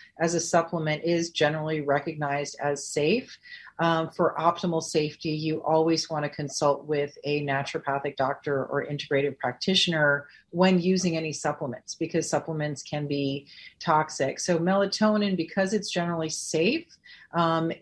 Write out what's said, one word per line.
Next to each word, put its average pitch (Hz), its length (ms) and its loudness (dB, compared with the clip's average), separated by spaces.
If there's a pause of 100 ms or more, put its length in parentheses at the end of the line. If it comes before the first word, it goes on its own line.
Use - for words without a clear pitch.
(180)
as 165 140 2
a 165 80 0
supplement, 160 640 0
is 165 240 2
generally 156 540 0
recognized 143 800 -2
as 143 260 -2
safe. 165 500 0 (400)
Um, 165 320 2
for - 280 2
optimal 165 440 0
safety, 156 500 -2
you 156 300 -2
always 160 460 2
wanna 147 220 -4
consult 143 560 0
with 143 380 -2
a 147 200 0
naturopathic 139 720 -2
doctor 135 480 -2
or 135 220 -2
integrative 139 500 0
practitioner 156 880 2 (220)
when 180 320 4
using 180 340 2
any 160 200 -4
supplements, - 600 -6
because 165 300 -2
supplements 151 560 -4
can 147 240 -4
be 143 420 -2 (320)
toxic. 156 600 0
So 170 180 0
melatonin, 202 800 2
because 190 380 0
it's 196 160 -2
generally 170 400 -2
safe, 208 560 0 (480)
um, 165 360 2 (120)